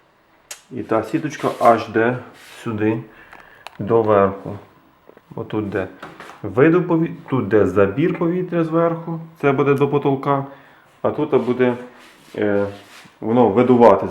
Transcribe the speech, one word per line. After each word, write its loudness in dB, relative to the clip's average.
І -10
та -2
сіточка -6
аж 2
йде 0
сюди, -4
до 0
верху. 0
Отут -6
де -4
виду 2
пові-, -2
тут -4
де 4
забір 0
повітря -2
зверху, -2
це 2
буде 2
до 2
потолка, -2
а 0
тут 0
буде, 0
е, 0
воно 2
видувати 6